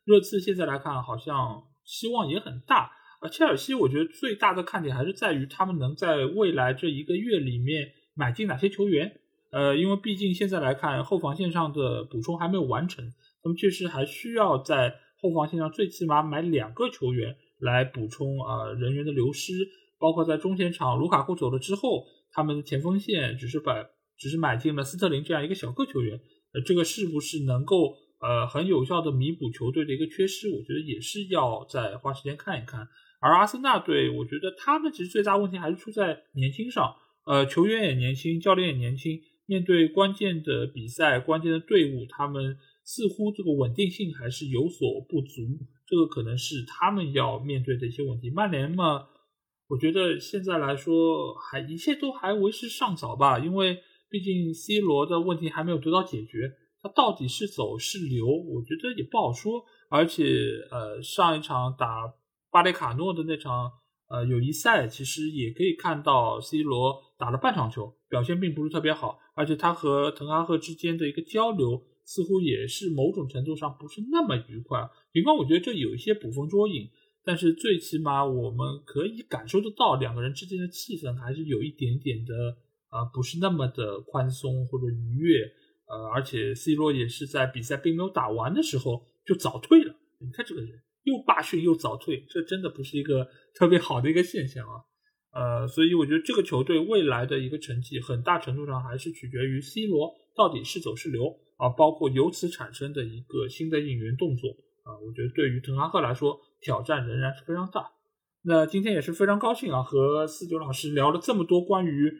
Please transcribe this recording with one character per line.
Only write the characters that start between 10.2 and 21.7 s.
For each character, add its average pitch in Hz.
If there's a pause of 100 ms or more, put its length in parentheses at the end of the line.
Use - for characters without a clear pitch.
现 190
在 185
来 135
看 135
后 190
防 143
线 180
上 165
的 123
补 120
充 170
还 170
没 190
有 180
完 131
成， 127 (400)
那 165
么 170
确 196
实 180
还 143
需 233
要 196
在 131 (260)
后 185
防 151
线 170
上 156
最 202
起 -
码 151
买 151
两 147
个 247
球 131
员 120 (240)
来 127
补 127
充， 139
呃， 110
人 123
员 143
的 151
流 131
失， 185 (460)
包 160
括 165
在 160
中 185
前 175
场 131
卢 143
卡 175
库 185
走 147
了 131
之 180